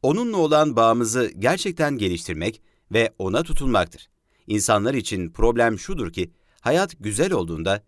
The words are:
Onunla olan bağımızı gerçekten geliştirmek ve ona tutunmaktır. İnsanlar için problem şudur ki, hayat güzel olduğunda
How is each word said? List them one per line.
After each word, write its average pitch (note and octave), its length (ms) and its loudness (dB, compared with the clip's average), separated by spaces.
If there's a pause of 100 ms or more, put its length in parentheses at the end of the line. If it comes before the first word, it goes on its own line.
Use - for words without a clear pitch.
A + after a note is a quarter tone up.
Onunla G#3 360 0
olan D3+ 380 2
bağımızı A2+ 640 2
gerçekten D3+ 580 -2
geliştirmek F2+ 640 -4 (300)
ve A2+ 280 2
ona G2+ 240 0
tutunmaktır. A#2 640 0 (380)
İnsanlar G#2+ 460 0
için F#2 380 -4
problem A#2 480 2
şudur C3+ 340 -6
ki, F2 180 -6 (300)
hayat E3+ 380 0
güzel B2 340 -2
olduğunda F2 540 -2